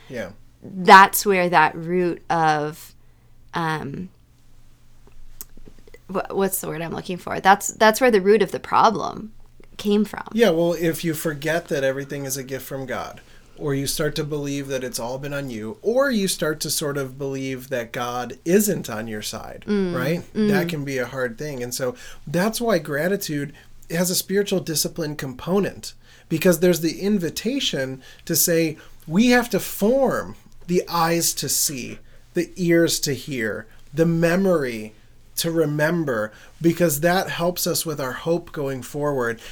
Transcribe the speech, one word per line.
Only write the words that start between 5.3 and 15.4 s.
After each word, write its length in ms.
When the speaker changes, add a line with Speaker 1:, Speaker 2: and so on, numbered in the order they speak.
Speaker 2:
wha-, 220
what's 300
the 80
word 140
I'm 120
looking 220
for? 240
That's, 280
that's 320
where 100
the 100
root 220
of 100
the 80
problem 720
came 280
from. 280
Speaker 1:
Yeah, 180
well, 240
if 300
you 100
forget 540
that 160
everything 400
is 120
a 80
gift 220
from 200
God, 340
or 180
you 120
start 300
to 80
believe 440
that 140
it's 160
all 200
been 140
on 180